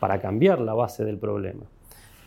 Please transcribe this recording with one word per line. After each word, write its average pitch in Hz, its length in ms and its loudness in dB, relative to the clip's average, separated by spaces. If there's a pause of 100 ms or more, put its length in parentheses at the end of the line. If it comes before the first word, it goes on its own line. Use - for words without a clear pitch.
para 98 200 0
cambiar 127 400 4
la 110 140 -2
base 113 300 -2
del 104 120 -4
problema. 101 480 -6 (640)